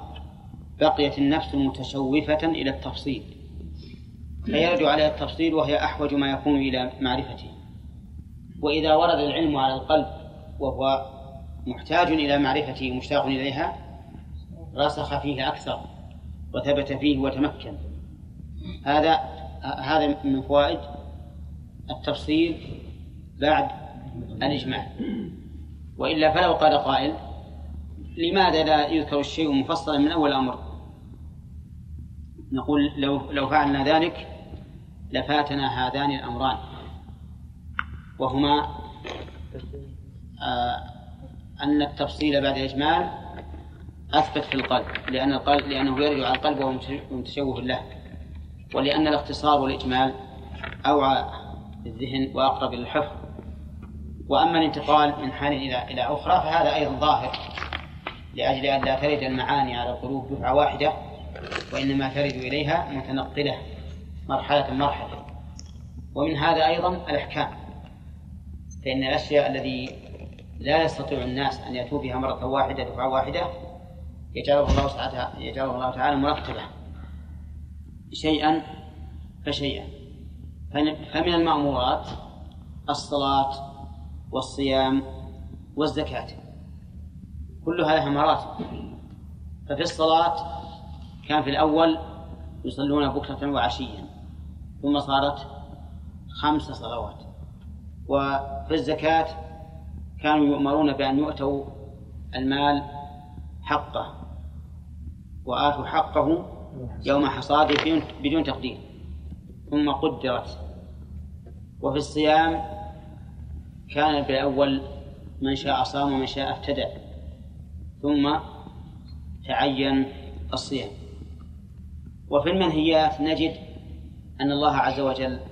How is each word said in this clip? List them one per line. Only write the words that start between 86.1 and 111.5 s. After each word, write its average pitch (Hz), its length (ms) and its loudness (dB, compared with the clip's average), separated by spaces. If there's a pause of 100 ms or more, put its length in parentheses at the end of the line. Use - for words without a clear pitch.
كلها 165 300 4
لها 143 140 4
مراتب. 147 560 2 (1040)
ففي 143 120 0
الصلاة 160 540 6 (920)
كان 151 160 4
في 139 60 -2
الأول 156 480 6 (680)
يصلون 143 440 2
بكرة 139 420 -4
وعشيا، 123 540 -2 (760)
ثم 143 180 4
صارت 139 480 2 (960)
خمس 151 200 4
صلوات. 120 640 -8 (840)
وفي 139 640 0
الزكاة 156 520 4 (960)
كانوا 151 240 6
يؤمرون 143 480 4
بأن 135 240 2
يؤتوا 143 480 0 (720)
المال 139 480 4 (800)
حقه، 143 520 -2 (1300)
"وآتوا 131 400 2
حقه 156 600 2 (600)
يوم 143 200 6
حصاده" 147 580 4
بدون، 156 180 4 (220)
بدون 147 200 4
تقدير، 123 340 -4 (920)
ثم 147 200 4
قدرت. 131 680 -2 (1200)